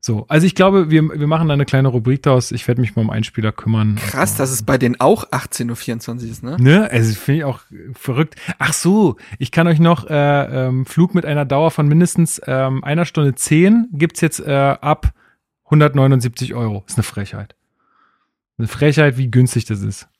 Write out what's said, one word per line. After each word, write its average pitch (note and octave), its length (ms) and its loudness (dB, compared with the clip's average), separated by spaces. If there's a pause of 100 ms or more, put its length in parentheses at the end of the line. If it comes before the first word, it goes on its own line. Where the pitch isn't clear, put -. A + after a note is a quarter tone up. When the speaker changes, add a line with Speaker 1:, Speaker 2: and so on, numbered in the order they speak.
Speaker 1:
So, G#2+ 280 -4
also D#3 180 4
ich - 80 0
glaube, F#3 360 4
wir, D#3 120 4
wir D#3 240 -2
machen D#3+ 220 0
da D3 60 0
eine C#3+ 100 2
kleine C3+ 240 2
Rubrik B2 340 0
daraus. B2+ 300 2
Ich A#2+ 160 -6
werd B2 100 2
mich A#2+ 160 -2
mal A#2 80 0
um A2 80 -2
Einspieler A2 400 -4
kümmern. G#2+ 460 0
Speaker 2:
Krass, C3+ 340 -2
Speaker 1:
Also - 80 -6
Speaker 2:
dass C3+ 120 0
es A#2+ 120 -6
bei C3 160 0
denen A#2+ 220 0
auch F3 320 2
achtzehn B2 360 -6
Uhr A#2 80 -6
vierundzwanzig A#2 540 -10
ist, A#2+ 140 -14
ne? C3+ 160 -8
Speaker 1:
Ne? D#3+ 300 6
Also A2+ 240 2
finde C#3 240 -2
ich D#3 60 -4
auch C3+ 160 -6 (320)
verrückt. C3+ 440 -4 (220)
Ach D3+ 140 -2
so, F#3 440 2 (240)
ich C3+ 100 -6
kann E3 160 2
euch D#3+ 140 2
noch, E3 280 2
äh, C#3+ 580 0
ähm, C3 200 -2
Flug F3 300 0
mit E3+ 100 -2
einer D3 180 -2
Dauer C#3+ 280 0
von D3+ 160 0
mindestens, E3 580 2
ähm, C3 380 -2
einer D#3+ 200 -2
Stunde C#3+ 300 0
zehn G#3 580 2
gibt's D#3 280 -2
jetzt, D#3+ 180 -2
äh, - 140 -6
ab C#3 600 0 (560)
hundertneunundsiebzig C3+ 880 2
Euro. G#2+ 320 -6
Ist - 100 -8
eine A#2+ 60 0
Frechheit. G2+ 540 -10 (1000)
Eine A#2 120 -4
Frechheit, D3 480 2
wie C3 140 -2
günstig B2 340 2
das G#2 180 -6
ist. G2+ 260 -10 (120)